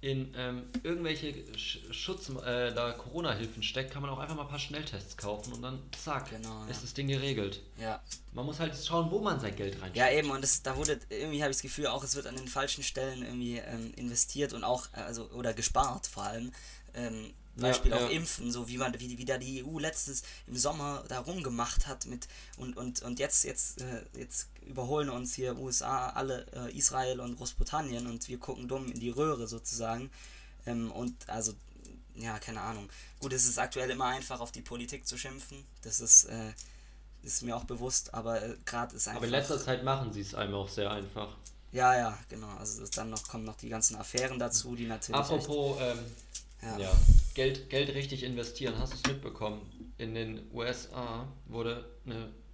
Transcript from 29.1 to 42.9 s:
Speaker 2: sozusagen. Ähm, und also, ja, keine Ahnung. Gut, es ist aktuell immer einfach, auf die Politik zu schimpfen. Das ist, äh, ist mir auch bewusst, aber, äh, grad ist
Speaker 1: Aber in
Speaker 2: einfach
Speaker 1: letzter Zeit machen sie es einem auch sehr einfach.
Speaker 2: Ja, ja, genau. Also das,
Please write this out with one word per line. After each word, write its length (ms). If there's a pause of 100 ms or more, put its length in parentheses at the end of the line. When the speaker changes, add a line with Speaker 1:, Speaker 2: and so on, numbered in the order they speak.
Speaker 2:
sozusagen. 640 (560)
Ähm, 260
und 220 (160)
also, 240 (600)
ja, 240
keine 200
Ahnung. 300 (300)
Gut, 120
es 140
ist 120
aktuell 300
immer 180
einfach, 340
auf 120
die 80
Politik 460
zu 100
schimpfen. 480 (180)
Das 180
ist, 240
äh, 280 (720)
ist 200
mir 140
auch 80
bewusst, 480
aber, 300
äh, 140 (100)
grad 260
ist 160
Speaker 1:
Aber 160
in 0
Speaker 2:
einfach 140
Speaker 1:
letzter 260
Zeit 180
machen 300
sie 80
es 140
einem 200
auch 140
sehr 220
einfach. 440 (380)
Speaker 2:
Ja, 240
ja, 220 (100)
genau. 300
Also 240
das, 80